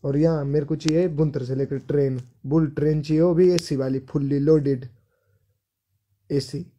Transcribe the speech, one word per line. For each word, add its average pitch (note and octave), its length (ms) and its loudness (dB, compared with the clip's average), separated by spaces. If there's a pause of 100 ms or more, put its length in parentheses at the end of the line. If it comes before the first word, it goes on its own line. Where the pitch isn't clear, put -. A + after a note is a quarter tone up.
और C#3 120 -2
यहाँ D#3 280 0
मेरे C#3+ 220 0
को D#3 100 -4
चाहिए E3 320 0
बुनतर D3 360 -2
से C3 100 -6
लेकर C3+ 240 -4
ट्रेन, C3+ 420 -2 (260)
बुल D#3 200 2
ट्रेन D3+ 360 0
चाहिए, D#3 200 2
वो F3 120 4
भी F3+ 180 6
एसी E3+ 240 -2
वाली, C3 220 -2
फुल्ली C#3 400 -2
लोडेड C#3 480 2 (1400)
एसी C#3+ 480 -6